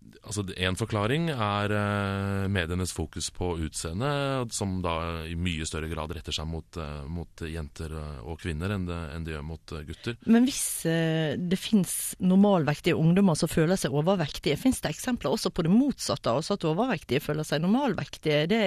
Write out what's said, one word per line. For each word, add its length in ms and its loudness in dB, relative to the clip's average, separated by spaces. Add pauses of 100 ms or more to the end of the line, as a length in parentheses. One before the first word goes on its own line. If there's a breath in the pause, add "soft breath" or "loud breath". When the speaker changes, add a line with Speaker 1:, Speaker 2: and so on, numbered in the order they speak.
(240)
Speaker 1:
Altså, 220 -4
det, 160 -8
en 140 2
forklaring 560 0
er, 400 0
eh, 760 0
medienes 440 0
fokus 380 -6
på 280 -2
utseende, 960 -4
som 280 -2
da 440 -2
i 100 -6
mye 320 -2
større 240 -4
grad 240 -6
retter 180 -10
seg 140 -4
mot, 300 -8
eh, 320 -8
mot 200 -8 (120)
jenter, 500 -8
eh, 320 -10
og 180 -10
kvinner 300 -4
enn 160 -2
det, 140 -6 (160)
enn 80 -6
det 100 -6
gjør 100 -6
mot, 280 -10
eh, 100 -8
gutter. 420 -8
Speaker 2:
Men 220 6
hvis, 400 -4
eh, 500 0
det 220 -2
finnes 600 0
normalvektige 760 4
ungdommer 400 6
som 120 2
føler 280 4
seg 160 -2
overvektige, 680 0
finnes 200 2
det 140 -2
eksempler 380 -2
også 180 0
på 140 0
det 80 4
motsatte, 580 2
altså 240 2
at 140 -4
overvektige 520 0
føler 240 -2
seg 160 -2
normalvektige? 840 2
Er 20 -2
det, 200 2